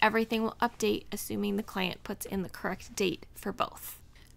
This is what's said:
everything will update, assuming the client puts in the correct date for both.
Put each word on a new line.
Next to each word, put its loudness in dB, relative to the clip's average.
everything 4
will 0
update, 2
assuming -2
the 0
client -2
puts -6
in -2
the -4
correct -6
date 2
for -4
both. -2